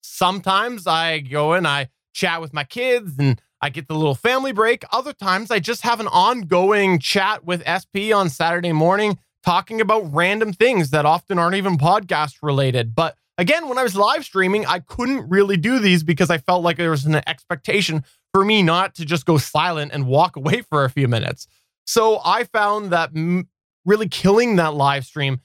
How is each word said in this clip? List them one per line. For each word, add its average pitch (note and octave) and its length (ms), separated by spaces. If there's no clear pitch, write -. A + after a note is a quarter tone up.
Sometimes F#3+ 840
I D#3+ 320
go D3 320
and F3 160
I C#3+ 220
chat E3+ 280
with D#3 120
my D3 120
kids A#3+ 560
and C3+ 200
I C#3+ 80
get C#3+ 180
the D#3+ 80
little D#3 220
family C4 340
break. A3 400
Other B3 220
times G3 400
I G#3+ 80
just A3+ 220
have A#3 180
an G#3 80
ongoing F#3+ 880
chat G3 460
with E3+ 200
S F3+ 200
P G#3 280
on F#3+ 180
Saturday E3+ 420
morning, F#3 440
talking F#3 360
about G#3 320
random G3 400
things G3 380
that D3 140
often F3 320
aren't F3 200
even F#3+ 200
podcast E3 680
related. C3 520
But D#3+ 220
again, D4 300
when B3 80
I C4 60
was G#3 140
live B3 280
streaming, F#3+ 420
I F3 120
couldn't B3 500
really G3 280
do A3+ 240
these F3+ 240
because D#3+ 260
I E3+ 80
felt F3+ 240
like E3+ 140
there E3+ 160
was C#3+ 140
an D3+ 200
expectation E3 800
for G3 120
me G#3+ 180
not F3+ 320
to E3 100
just D#3 220
go D#3+ 120
silent D3+ 540
and C#3+ 140
walk D3 300
away D#3+ 260
for D3 220
a B2+ 60
few C3+ 180
minutes. - 400
So A3 400
I G#3+ 200
found G#3 480
that E3 240
m-, F3+ 320
really G#3+ 240
killing G#3+ 480
that D#3+ 180
live C#3 300
stream C3+ 400